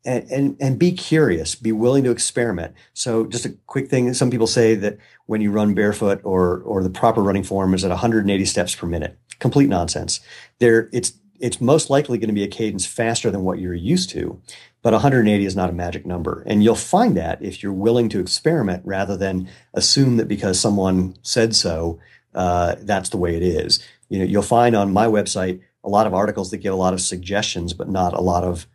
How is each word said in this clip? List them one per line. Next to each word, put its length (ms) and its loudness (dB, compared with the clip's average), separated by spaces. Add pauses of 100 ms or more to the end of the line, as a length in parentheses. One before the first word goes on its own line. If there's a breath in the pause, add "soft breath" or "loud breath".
and, 260 -4
and, 280 -2
and 200 0
be 140 4
curious, 600 0
be 180 -4
willing 340 2
to 60 2
experiment. 640 -4 (200 soft breath)
So 320 -2
just 200 -8
a 40 -4 (180)
quick 220 -6
thing. 240 0
Some 180 0
people 160 2
say 280 4
that 220 -4 (300 soft breath)
when 140 -2
you 100 2
run 240 2
barefoot 480 0
or, 380 2
or 200 -2
the 80 0
proper 320 2
running 220 2
form 300 0
is 120 0
at 60 0
a 60 -2
hundred 260 2
and 80 0
eighty 140 0
steps 280 -2
per 140 -8
minute. 300 -6 (220)
Complete 300 4
nonsense. 500 -2 (400 loud breath)
There, 340 4
it's, 200 -4 (260)
it's 220 -4
most 280 4
likely 280 0
gonna 160 -2
be 100 0
a 40 -4
cadence 380 -4
faster 440 -2
than 140 -4
what 160 -2
you're 140 -6
used 380 0
to, 300 -8 (400 loud breath)
but 120 2
a 60 4
hundred 200 4
and 100 4
eighty 160 2
is 120 -4
not 120 0
a 40 -4
magic 320 -6
number. 420 -6
And 160 4
you'll 120 6
find 420 2
that 260 -4
if 180 -10
you're 120 -6
willing 360 2
to 100 -2
experiment 680 -2
rather 320 -4
than 320 -2 (240 loud breath)
assume 440 2
that 120 0
because 300 -2
someone 640 0
said 340 0
so, 440 -2 (340 soft breath)
uh, 460 0
that's 300 -4
the 80 -6
way 180 -2
it 80 -2
is. 400 0 (260 loud breath)
You 100 -2
know, 60 0
you'll 160 2
find 340 4
on 180 2
my 140 4
website 520 -2 (240 soft breath)
a 60 -8
lot 180 4
of 60 -2
articles 380 -2
that 60 -8
give 160 -4
a 40 -2
lot 160 2
of 80 -4
suggestions, 720 -6
but 160 -10
not 240 0
a 80 -2
lot 240 2
of 300 -4